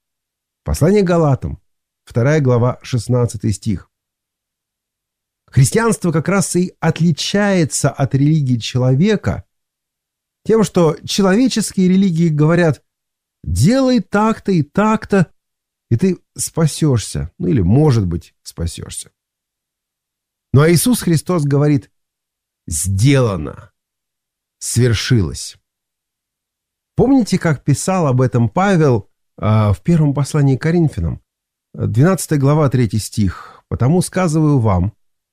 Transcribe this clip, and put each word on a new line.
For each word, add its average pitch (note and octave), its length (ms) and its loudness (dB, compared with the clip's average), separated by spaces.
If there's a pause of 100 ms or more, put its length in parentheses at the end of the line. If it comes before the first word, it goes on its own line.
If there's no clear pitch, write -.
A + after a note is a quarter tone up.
(640)
Послание F#3+ 400 0
к F3 40 0
Галатам, D3 540 0 (440)
вторая C#3+ 360 0
глава, B2 400 0
шестнадцатый A#2+ 720 -2
стих. - 380 -6 (1600)
Христианство F3+ 640 0
как D3+ 160 -4
раз F#3 280 -2
и F3+ 240 -4
отличается E3+ 1120 -2
от C3+ 260 -4
религии C#3+ 420 0
человека B2+ 880 -2 (1000)
тем, G#3+ 200 2
что E3+ 320 2 (100)
человеческие G3 840 0
религии F3+ 420 2
говорят: D#3 540 0 (600)
«Делай A#3 580 2
так-то G#3+ 500 -2
и E3 120 2
так-то, G#3 680 0 (580)
и A#2+ 80 2
ты F#3 200 0 (180)
спасешься, C#3 1040 -2
ну F3 100 -6
или, D3 140 2
может A#2 440 2
быть, E2+ 380 -8
спасешься». - 680 -12 (1400)
Ну C3+ 100 4
а D#3 80 4
Иисус A3 320 2
Христос E3+ 420 -2
говорит: C#3+ 480 0 (760)
«Сделано, G2 1040 -2 (880)
свершилось». A2+ 1000 -2 (1400)
Помните, A#3+ 420 2
как D#3 260 -2
писал F3 440 0
об B2+ 140 2
этом A#2+ 280 0
Павел, D#3+ 600 0 (280)
а, G#2+ 360 2
в - 80 -4
первом D#3 320 2
послании C#3 420 0
к - 60 -8
Коринфянам? D3 600 -2 (520)
Двенадцатая C#3 640 0
глава, D3 300 2
третий A2+ 300 -2
стих. - 680 -6
«Потому C#3+ 340 0
сказываю D#3 580 0
вам, G2 340 0 (400)